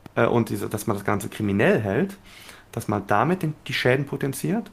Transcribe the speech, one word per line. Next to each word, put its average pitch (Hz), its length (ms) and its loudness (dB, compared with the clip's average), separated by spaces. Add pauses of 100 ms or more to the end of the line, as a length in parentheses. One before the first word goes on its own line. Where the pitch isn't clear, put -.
(160)
äh, 117 100 4
und 117 220 4
diese, 104 200 -4
dass 104 180 -4
man 107 100 0
das 101 80 -8
Ganze 104 240 0
kriminell 107 520 2
hält, 113 360 0 (560)
dass - 160 -8
man 104 180 0
damit 135 360 2
den, 156 120 -2 (140)
die 127 60 -4
Schäden 135 320 2
potenziert, 147 680 -4